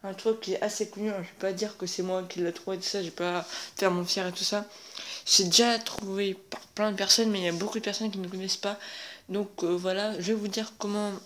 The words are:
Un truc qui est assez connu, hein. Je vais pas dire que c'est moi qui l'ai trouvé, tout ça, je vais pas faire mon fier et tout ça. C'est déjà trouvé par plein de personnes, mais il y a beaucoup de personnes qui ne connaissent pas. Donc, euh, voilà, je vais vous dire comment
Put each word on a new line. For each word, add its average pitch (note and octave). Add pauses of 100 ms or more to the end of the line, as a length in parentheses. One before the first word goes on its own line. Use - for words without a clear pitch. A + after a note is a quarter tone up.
Un G3
truc A3
qui G3
est -
assez G#3
connu, G#3+
hein. G3+
Je F3
vais -
pas F#3+
dire G#3
que F#3
c'est F3+
moi F#3
qui F3+
l'ai F3
trouvé, F#3+
tout F#3
ça, -
je F3+
vais D#3+
pas F3 (300)
faire F#3+
mon F3
fier F#3
et F3+
tout -
ça. G#3 (600)
C'est -
déjà A3+
trouvé G3
par - (140)
plein G#3+
de G3+
personnes, A3
mais G3+
il F3+
y F3
a E3+
beaucoup G3
de A3
personnes G#3+
qui G3
ne F#3
connaissent F#3
pas. G3+ (500)
Donc, G3
euh, F3
voilà, F#3+
je F3
vais A3
vous G#3
dire A3
comment G#3 (140)